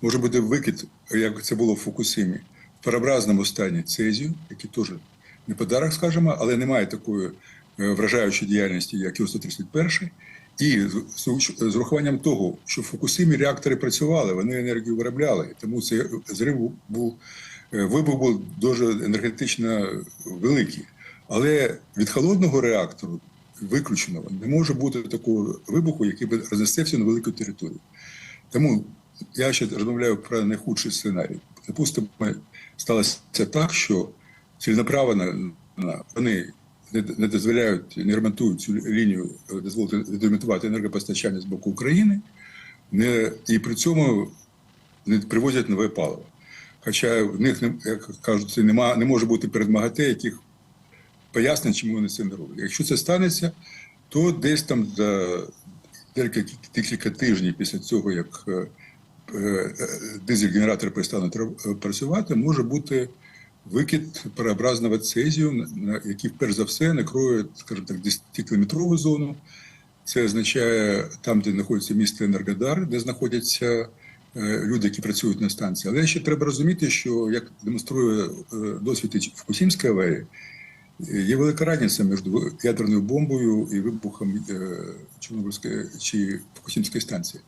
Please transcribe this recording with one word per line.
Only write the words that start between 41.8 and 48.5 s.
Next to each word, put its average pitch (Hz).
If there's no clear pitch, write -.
не, 113
і 113
при 117
цьому 139
не 107
привозять 117
нове 101
паливо. 82
Хоча 113
в 98
них, 127
не, 120
як 107
кажуть, 104